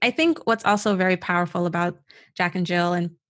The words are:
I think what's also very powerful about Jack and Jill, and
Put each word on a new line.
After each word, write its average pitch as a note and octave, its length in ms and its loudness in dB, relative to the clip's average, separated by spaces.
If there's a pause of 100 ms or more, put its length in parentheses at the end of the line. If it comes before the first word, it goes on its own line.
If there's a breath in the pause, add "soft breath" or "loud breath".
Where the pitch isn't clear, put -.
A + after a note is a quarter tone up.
I A#3+ 100 2
think D#4+ 340 0
what's A3+ 200 0
also G3+ 300 2
very F#3 220 2
powerful F3 480 -2
about F3 320 -2 (380 soft breath)
Jack F3 200 -2
and F3+ 100 0
Jill, F3 280 0
and F3 180 -2 (180)